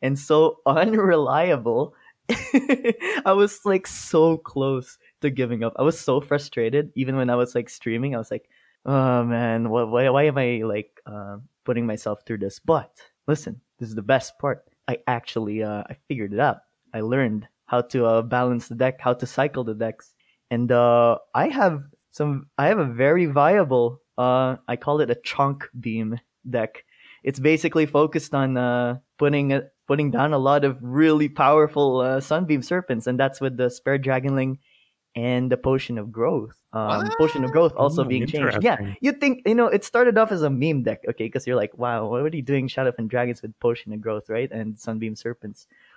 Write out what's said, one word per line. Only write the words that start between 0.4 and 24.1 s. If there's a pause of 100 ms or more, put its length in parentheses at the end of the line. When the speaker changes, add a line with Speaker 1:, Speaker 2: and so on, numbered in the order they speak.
Speaker 1:
<laughs>
unreliable. (180)
<laughs>
I
was,
like,
so
close (220)
to
giving
up.
I
was
so
frustrated.
Even
when
I
was,
like,
streaming,
I
was
like, (380)
Oh,
man.
Why,
why,
why
am
I,
like,
uh, (260)
putting
myself
through
this?
But (360)
listen, (180)
this
is
the
best
part. (240)
I
actually,
uh,
I (120)
figured
it
out. (320)
I
learned (200)
how
to,
uh,
balance
the
deck,
how
to
cycle
the
decks. (360)
And,
uh, (160)
I
have (260)
some, (100)
I
have
a
very
viable, (180)